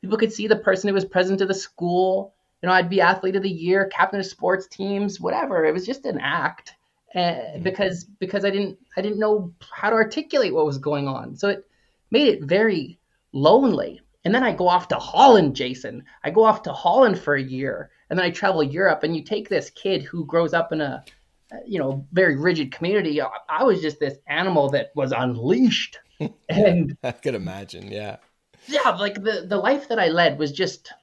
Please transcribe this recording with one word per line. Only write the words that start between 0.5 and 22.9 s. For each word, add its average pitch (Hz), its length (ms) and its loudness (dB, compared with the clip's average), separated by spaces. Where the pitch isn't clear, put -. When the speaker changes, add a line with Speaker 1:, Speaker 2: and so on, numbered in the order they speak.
Speaker 1:
person 196 320 0
who 202 60 0
was 190 120 0
president 190 360 0
of 190 60 0
the 190 60 -2
school. 185 800 -2
You 175 60 -4
know, 185 60 4
I'd 180 160 4
be 190 120 2
athlete 185 340 2
of 190 80 0
the 196 60 -2
year, 180 380 0
captain 190 320 0
of 190 60 -4
sports 190 420 -4
teams, 202 520 -4
whatever. 180 460 -2
It 156 80 2
was 185 120 -4
just 269 200 -8
an - 140 -4
act, 156 540 -6
uh, 180 40 -4
Speaker 2:
Mm-hmm. 156 440 -4
Speaker 1:
because, 190 400 -4
because 190 400 -6
I 202 60 2
didn't, 196 280 -4
I 190 60 -4
didn't 208 180 -4
know 214 340 0
how - 180 -2
to 226 60 2
articulate 220 580 0
what 156 120 2
was 139 120 -2
going 139 300 -2
on. 123 280 -8
So 202 140 -2
it 196 180 -4
made 285 160 4
it 185 160 2
very 170 560 0
lonely. 160 720 4
And 185 100 2
then 262 80 2
I 233 80 0
go 180 160 0
off 180 220 2
to 127 60 0
Holland, 175 600 6
Jason. 127 480 -8
I 147 80 -4
go 214 120 6
off 214 200 4
to 143 100 -8
Holland 202 460 2
for 147 160 -2
a 139 60 -2
year, 131 500 -8
and 170 100 -2
then 180 60 0
I 170 60 0
travel 175 320 0
Europe. 156 400 0
And 160 120 -2
you 151 80 -6
take 214 240 -6
this 180 220 -4
kid 190 340 -4
who 170 220 -8
grows 170 280 0
up 170 200 0
in 156 80 -2
a, 135 220 -6
uh, 330 140 -16
you 196 140 -4
know, 139 320 -4
very 175 240 4
rigid 151 360 0
community. 175 500 -2